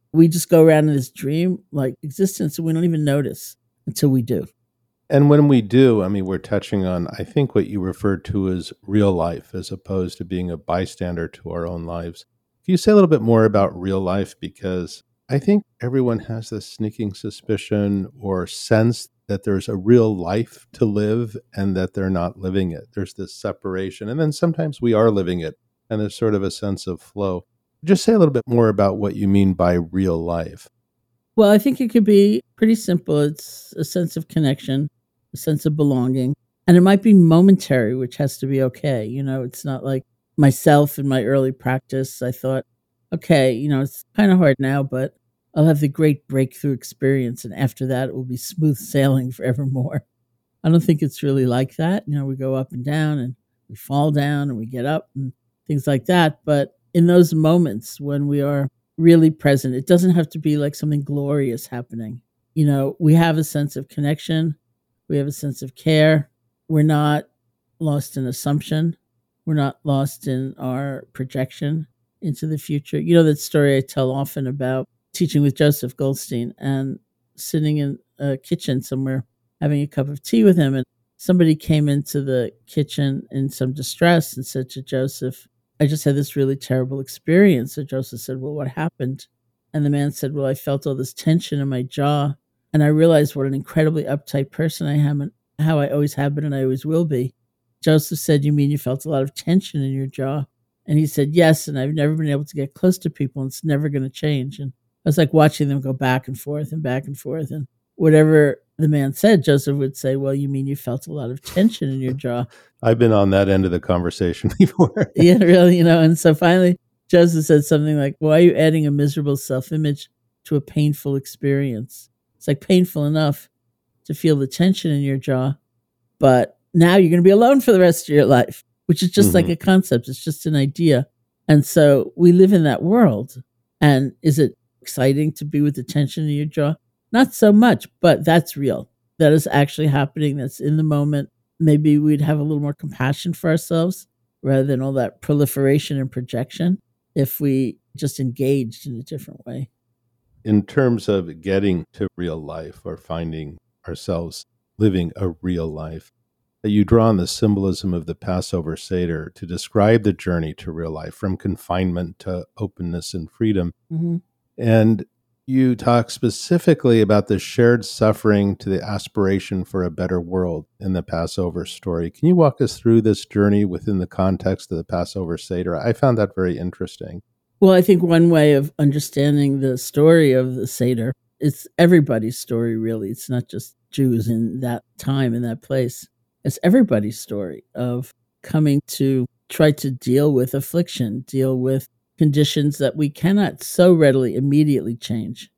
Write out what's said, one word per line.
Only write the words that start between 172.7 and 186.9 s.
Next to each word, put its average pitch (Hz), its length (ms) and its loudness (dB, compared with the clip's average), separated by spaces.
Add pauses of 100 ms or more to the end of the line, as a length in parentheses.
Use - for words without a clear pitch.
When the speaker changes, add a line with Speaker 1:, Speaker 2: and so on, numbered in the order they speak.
Speaker 2:
through 113 240 4
this 107 240 0
journey 101 400 2
within 92 320 -4
the 90 80 -4
context 95 680 -2
of 82 60 -4
the 82 60 -8
Passover 87 520 -6
Seder? 90 400 -6
I 113 160 -4
found 127 240 2
that 107 180 -2
very 90 220 -2
interesting. - 640 -10 (400)
Speaker 1:
Well, 190 120 8
I 180 100 6
think 180 200 4
one 170 280 4
way 151 240 6
of 139 240 0
understanding 143 800 0
the 131 160 -2
story 151 560 4
of 127 220 0
the 123 120 -6
Seder, 123 460 -2 (280)
it's 147 360 -4
everybody's 143 640 2
story, 117 400 -4
really. 110 320 -6
It's - 180 -12
not 123 200 -6
just - 280 -14 (140)
Jews 117 380 0
in 117 320 -4
that 120 220 -6 (160)
time, 135 360 -2
in 120 80 -4
that 117 180 -8
place. 127 480 -6 (340)
It's - 200 -6
everybody's 131 560 2